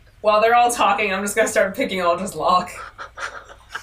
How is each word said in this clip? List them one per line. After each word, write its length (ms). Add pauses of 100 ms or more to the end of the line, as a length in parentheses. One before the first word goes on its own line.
(220)
While 200
they're 140
all 160
talking, 420
I'm 100
just 120
gonna 140
start 260
picking 240
Aldra's 360
lock. 360 (1120)